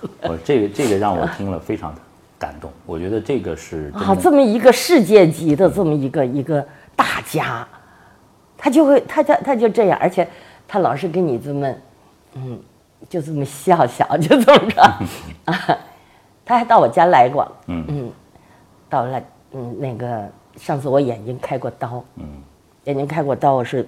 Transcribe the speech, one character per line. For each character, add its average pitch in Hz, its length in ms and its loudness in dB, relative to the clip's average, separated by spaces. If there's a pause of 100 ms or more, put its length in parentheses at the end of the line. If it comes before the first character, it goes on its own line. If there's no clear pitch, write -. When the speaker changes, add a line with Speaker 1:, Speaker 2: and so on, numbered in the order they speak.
Speaker 1:
了。 - 80 -12 (120)
Speaker 2:
我 82 240 -6
这 131 160 2
个， 101 80 0
这 131 180 -2
个 104 100 2
让 101 200 0
我 87 80 -2 (100)
听 98 140 -6
了 87 100 -6
非 - 160 -6
常 80 180 -12 (440)
感 73 220 -10
动。 80 120 -16 (140)
我 85 140 -8
觉 90 100 -8
得 110 100 -4
这 117 220 -4
个 87 160 -8
是 76 320 -12
真 202 100 -12
的。 - 60 -6
Speaker 1:
啊， 190 100 2
这 247 160 2
么 285 80 6
一 233 200 2
个 240 120 8
世 262 320 4
界 185 240 6
级 156 280 0
的 185 120 4
这 190 160 0
么 160 80 0
一 143 160 -2
个， 143 160 -2
一 131 200 -2
个 143 200 -2 (320)
大 - 300 0
家， 123 420 -6 (880)
他 - 140 -2
就 285 160 4
会， 277 160 6
他， - 220 -4
他， 294 140 2
他 269 180 -2
就 226 120 2
这 220 180 2
样， 170 140 4
而 - 80 0
且 180 200 0 (400)
他 - 100 -6
老 143 180 2
是 147 120 -6
跟 175 200 -2
你 120 120 -2
这 143 120 -10
么， 139 220 -4 (600)
嗯， 127 280 -12 (480)
就 185 100 -6
这 151 120 -10
么 147 120 -4
笑 156 440 2
笑， 135 220 -2
<laughs> 151 100 0
就 160 200 4
这 262 180 8
么 214 120 2
着。 - 120 2 (360)
Speaker 2:
<laughs> - 280 -20
Speaker 1:
啊， - 340 -2 (680)
他 240 100 0
还 240 80 0
到 233 140 4
我 160 100 6
家 170 180 4
来 139 220 6
过。 139 240 -2 (140)
Speaker 2:
嗯。 85 220 -6
Speaker 1:
嗯， 139 240 -8 (760)
到 131 160 -2
来， 127 200 -8 (280)
嗯， 120 260 -12
那 131 160 -6
个， 117 340 -8 (260)
上 151 240 -6
次 135 80 -8
我 139 140 0
眼 117 240 -6
睛 123 140 -10
开 - 180 -8
过 120 140 -8
刀。 123 320 -12 (140)
Speaker 2:
嗯。 - 80 -16 (600)
Speaker 1:
眼 139 120 -4
睛 139 80 -4
开 156 160 -6
过 139 140 -2
刀， 143 180 2
我 127 100 0
是 123 240 -4